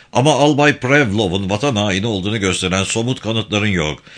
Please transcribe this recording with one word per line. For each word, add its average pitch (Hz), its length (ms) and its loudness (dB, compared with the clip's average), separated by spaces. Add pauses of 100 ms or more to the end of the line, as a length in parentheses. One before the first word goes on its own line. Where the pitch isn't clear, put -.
(120)
Ama 135 200 2
Albay 143 460 2
Prevlov'un 101 720 0
vatan 113 260 0
haini 101 300 0
olduğunu 104 340 -2
gösteren 92 440 -2
somut 117 360 -2
kanıtların 104 460 -2
yok. 80 360 -2 (160)